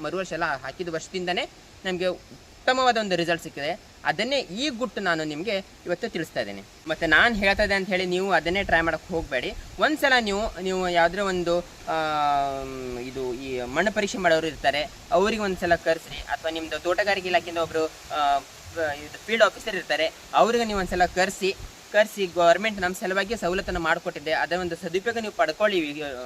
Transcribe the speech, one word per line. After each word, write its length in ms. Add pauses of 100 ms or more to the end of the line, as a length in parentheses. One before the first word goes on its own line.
ಮರು 140
ವರ್ಷ 160
ಅಲ್ಲ, 120
ಹಾಕಿದ್ದ 480
ವರ್ಷದಿಂದನೇ 560 (360)
ನಮ್ಗೆ 200
ಉತ್ತಮವಾದ 920
ಒಂದು 180
ರಿಸಲ್ಟ್ 280
ಸಿಕ್ಕಿದೆ. 500 (120)
ಅದನ್ನೇ 340
ಈ 300
ಗುಟ್ಟು 320
ನಾನು 220
ನಿಮ್ಗೆ 340
ಇವತ್ತು 520
ತಿಳಿಸ್ತಾ 300
ಇದ್ದೇನೆ. 240 (240)
ಮತ್ತೆ 200
ನಾನು 280
ಹೇಳ್ತಾ 280
ಇದ್ದೆ 120
ಅಂತ 120
ಹೇಳಿ 180
ನೀವು 260
ಅದನ್ನೇ 320
ಟ್ರೈ 180
ಮಾಡಕ್ 280
ಹೋಗ್ಬೇಡಿ. 440 (260)
ಒಂದ್ಸಲ 400
ನೀವು, 420
ನೀವು 280
ಯಾವ್ದಾರ 300
ಒಂದು, 400
ಆ, 340 (1040)
ಇದು 340
ಈ 280
ಮಣ್ಣು 300
ಪರೀಕ್ಷೆ 260
ಮಾಡೋರು 300
ಇರ್ತಾರೆ, 440 (200)
ಅವ್ರಿಗೆ 300
ಒಂದ್ಸಲ 340
ಕರ್ಸ್ರಿ, 420
ಅಥವಾ 340
ನಿಮ್ದು 280
ತೋಟಗಾರಿಕೆ 480
ಇಲಾಖೆಯಿಂದ 300
ಒಬ್ರು, 280
ಆ, 520 (560)
ಇದು 240
ಫೀಲ್ಡ್ 260
ಆಫೀಸರ್ 320
ಇರ್ತಾರೆ, 360 (220)
ಅವ್ರಿಗೆ 320
ನೀವು 140
ಒಂದ್ಸಲ 260
ಕರ್ಸಿ, 500 (380)
ಕರ್ಸಿ 320
ಗವರ್ನಮೆಂಟ್ 560
ನಮ್ಮ 140
ಸಲುವಾಗಿ 420
ಸವಲತ್ತನ್ನು 420
ಮಾಡಿಕೊಟ್ಟಿದೆ, 520
ಅದರ 240
ಒಂದು 200
ಸದುಪಯೋಗ 420
ನೀವು 160
ಪಡ್ಕೊಳ್ಳಿ. 680
ಆ, 60 (180)